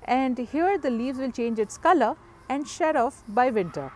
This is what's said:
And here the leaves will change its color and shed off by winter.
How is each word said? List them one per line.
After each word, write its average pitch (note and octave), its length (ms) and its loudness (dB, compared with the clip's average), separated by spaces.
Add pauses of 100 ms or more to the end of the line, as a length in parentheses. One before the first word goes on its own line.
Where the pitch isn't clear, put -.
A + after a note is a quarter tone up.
And B3+ 340 0
here E4 400 0
the C#4+ 120 -2
leaves B3 280 -4
will C4 120 -4
change A#3 280 -4
its G#3+ 200 -2
color D#4 380 4 (320)
and C#4 200 -4
shed D#4 280 0
off B3+ 320 0
by B3 220 2
winter. E3+ 460 -4